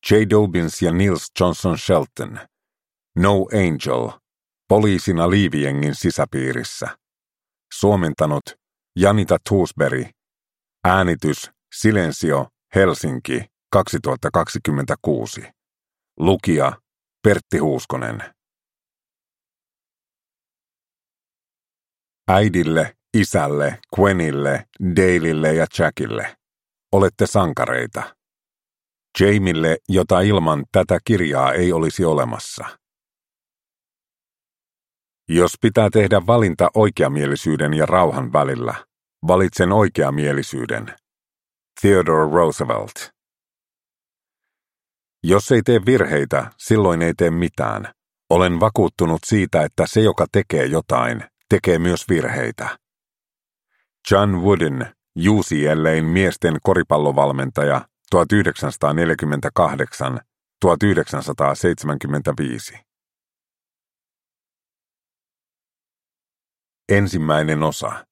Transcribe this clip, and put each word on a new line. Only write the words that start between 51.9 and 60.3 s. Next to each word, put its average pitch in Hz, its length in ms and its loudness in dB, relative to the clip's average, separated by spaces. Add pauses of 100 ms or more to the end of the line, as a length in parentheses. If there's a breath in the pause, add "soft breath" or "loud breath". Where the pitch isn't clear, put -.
virheitä. 65 680 -4 (1300)
John 101 200 4
Wooden, 85 640 0 (340)
U 107 140 4
C - 100 -4 (220)
La:n 80 300 0
miesten 85 580 0
koripallovalmentaja, 71 1300 0 (220)
tuhat 101 220 2
yhdeksänsataaneljäkymmentäkahdeksan, 73 1900 -2 (400)